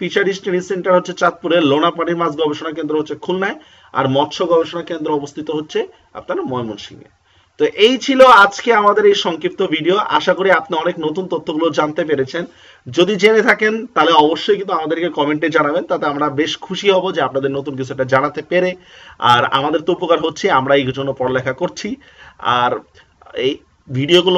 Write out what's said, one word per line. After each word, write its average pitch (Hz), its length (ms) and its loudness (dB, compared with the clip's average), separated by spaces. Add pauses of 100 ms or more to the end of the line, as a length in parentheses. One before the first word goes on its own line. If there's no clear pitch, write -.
ফিশারিজ 190 420 -2
ট্রেনিং 180 280 -2
সেন্টার 185 280 0
হচ্ছে 180 220 -4
চাঁদপুরে, 170 360 0 (140)
লোনা 156 260 2
পানির 165 260 -2
মাছ 165 180 -2
গবেষণা 156 360 -4
কেন্দ্র 156 240 -6
হচ্ছে 151 140 -6 (100)
খুলনায়, 190 320 -4 (420)
আর 135 60 0 (120)
মৎস্য 143 240 0 (120)
গবেষণা 165 380 0
কেন্দ্র 160 180 -6 (100)
অবস্থিত 147 300 -10 (100)
হচ্ছে 156 200 -6 (400)
আপনার 190 200 -8 (120)
ময়মনসিংহে। 117 600 -10 (500)
তো 151 60 2 (200)
এই 254 80 4 (100)
ছিল 262 160 2 (240)
আজকে 202 260 -4 (100)
আমাদের 208 300 2
এই 196 140 4
সংক্ষিপ্ত 170 360 -4 (140)
ভিডিও। 160 220 0 (220)
আশা 180 200 0
করি 190 120 2 (100)
আপনি 160 220 -8
অনেক 175 140 -2 (100)
নতুন 156 260 -4
তথ্যগুলো 160 340 -2 (120)
জানতে 151 320 0
পেরেছেন। 143 340 -2 (520)
যদি 180 260 2
জেনে 220 260 4
থাকেন, 214 240 2 (220)
তাহলে 160 180 4 (120)
অবশ্যই 160 360 2
কিন্তু 190 180 -4
আমাদেরকে 165 300 -2 (100)
কমেন্টে 151 380 0
জানাবেন, 156 340 0
তাতে 170 220 -2
আমরা 143 140 -2 (140)
বেশ 160 120 0 (140)
খুশি 190 280 -4
হব 185 100 2 (120)
যে 160 100 -2
আপনাদের 135 320 -2
নতুন 139 200 -8
কিছু 131 160 -6
একটা 131 200 -2
জানাতে 147 260 0 (100)
পেরে। 180 200 2 (600)
আর 120 100 4 (160)
আমাদের 151 280 0
তো - 100 0
উপকার 170 300 0
হচ্ছে, 160 200 -4 (120)
আমরা 131 220 0
এই 135 40 -2 (140)
জন্য 139 200 -4
পড়ালেখা 127 420 -2
করছি। 180 280 -6 (720)
আর 123 120 0 (720)
এই 139 60 0 (360)
ভিডিওগুলো 170 500 2